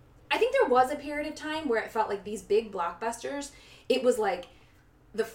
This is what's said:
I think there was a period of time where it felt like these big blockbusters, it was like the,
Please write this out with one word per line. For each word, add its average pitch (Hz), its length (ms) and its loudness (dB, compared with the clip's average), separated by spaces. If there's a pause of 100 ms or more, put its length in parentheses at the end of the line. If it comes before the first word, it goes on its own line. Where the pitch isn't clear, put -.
(300)
I 294 80 2
think 480 160 2
there 539 160 4
was 254 220 6
a 294 60 -4
period 294 300 -6
of 302 80 -10
time 311 340 -4
where 226 120 2
it 202 100 -8
felt 220 180 0
like 196 160 -6
these 208 160 -8
big 214 300 2
blockbusters, 196 800 -6 (360)
it 247 160 2
was 240 160 4
like 190 280 -2 (680)
the, 185 200 0